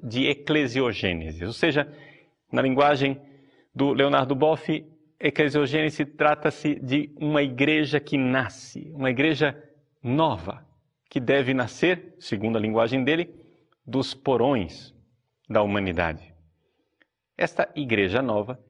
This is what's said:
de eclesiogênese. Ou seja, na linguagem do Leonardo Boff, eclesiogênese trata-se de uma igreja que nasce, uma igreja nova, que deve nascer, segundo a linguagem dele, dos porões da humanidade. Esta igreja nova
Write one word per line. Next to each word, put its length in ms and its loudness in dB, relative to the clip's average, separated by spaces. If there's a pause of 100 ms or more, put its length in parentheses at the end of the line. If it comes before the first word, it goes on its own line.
de 240 -2
eclesiogênese. 1160 -2
Ou 80 -6
seja, 380 0 (600)
na 100 2
linguagem 580 2 (540)
do 200 0
Leonardo 420 2
Boff, 500 0 (340)
eclesiogênese 840 0
trata-se 680 0
de 400 -2
uma 260 0
igreja 580 0
que 180 -4
nasce, 760 -4
uma 160 -2
igreja 480 0 (460)
nova, 640 -2 (420)
que 100 -4
deve 340 2
nascer, 640 -2
segundo 380 -2
a 40 0
linguagem 440 0
dele, 280 0 (520)
dos 280 -4
porões 800 0 (560)
da 120 4
humanidade. 720 -2 (1040)
Esta 400 -2
igreja 460 0
nova 480 -4